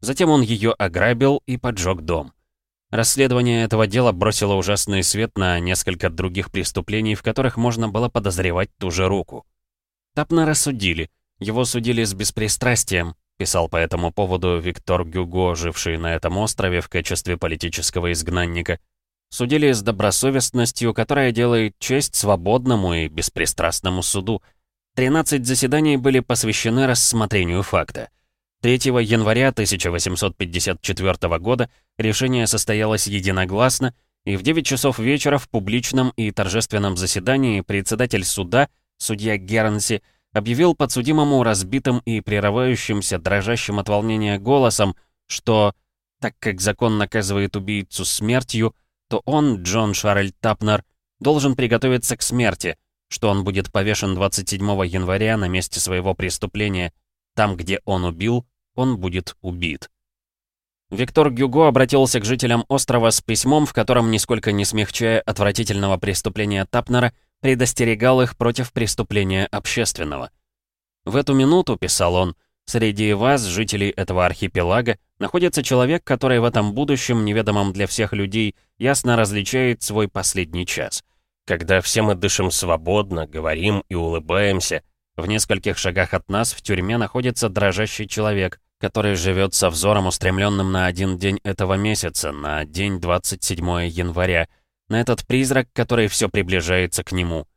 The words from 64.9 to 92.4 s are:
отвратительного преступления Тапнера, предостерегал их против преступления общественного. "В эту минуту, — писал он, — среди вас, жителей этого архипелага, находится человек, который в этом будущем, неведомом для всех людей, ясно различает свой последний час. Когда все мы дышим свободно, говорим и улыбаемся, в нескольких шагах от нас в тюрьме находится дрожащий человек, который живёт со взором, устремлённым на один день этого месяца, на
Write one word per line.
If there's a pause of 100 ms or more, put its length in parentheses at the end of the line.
отвратительного
преступления
Тапнера, (280)
предостерегал
их
против
преступления
общественного. (760)
"В
эту
минуту, —
писал
он, — (300)
среди
вас,
жителей
этого
архипелага, (200)
находится
человек,
который
в
этом
будущем,
неведомом
для
всех
людей, (220)
ясно
различает
свой
последний
час. (420)
Когда
все
мы
дышим
свободно,
говорим
и
улыбаемся, (340)
в
нескольких
шагах
от
нас
в
тюрьме
находится
дрожащий
человек, (200)
который
живёт
со
взором,
устремлённым
на
один
день
этого
месяца,
на